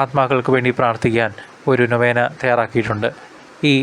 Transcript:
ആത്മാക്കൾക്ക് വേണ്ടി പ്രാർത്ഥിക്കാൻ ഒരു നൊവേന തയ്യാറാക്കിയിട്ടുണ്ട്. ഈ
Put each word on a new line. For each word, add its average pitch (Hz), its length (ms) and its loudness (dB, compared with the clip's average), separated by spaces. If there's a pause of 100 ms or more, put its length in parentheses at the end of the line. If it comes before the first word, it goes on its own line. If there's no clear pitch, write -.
ആത്മാക്കൾക്ക് 131 540 0
വേണ്ടി 123 240 0
പ്രാർത്ഥിക്കാൻ 113 520 0 (400)
ഒരു 123 200 2
നൊവേന 120 280 2 (220)
തയ്യാറാക്കിയിട്ടുണ്ട്. 113 680 -2 (600)
ഈ 143 140 4